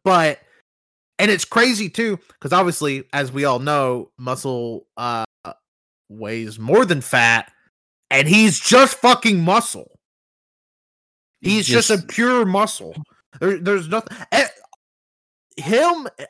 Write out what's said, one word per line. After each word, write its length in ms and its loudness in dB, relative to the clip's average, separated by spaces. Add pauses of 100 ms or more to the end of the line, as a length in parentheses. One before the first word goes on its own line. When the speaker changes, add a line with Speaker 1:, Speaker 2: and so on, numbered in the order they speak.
Speaker 1:
but, 360 2 (800)
and 120 2
it's 140 -2
crazy 440 0
too, 300 -4 (200)
'cause 140 -4
obviously, 500 0 (100)
as 180 -4
we 140 -2
all 140 0
know, 580 -2
muscle, 720 -8 (100)
uh, 280 -6 (840)
weighs 500 -10
more 260 2
than 160 -2
fat, 500 2 (600)
and 160 2
he's 320 4
just 400 4
fucking 420 2
muscle. 500 -2 (1500)
He's 240 0
just 220 2
a 80 4
Speaker 2:
Just 120 -6
Speaker 1:
pure 360 0
muscle. 500 -2 (440)
There, 200 -2
there's 280 -4
nothing, 280 -6 (160)
eh, 160 2 (1080)
him, 500 0 (220)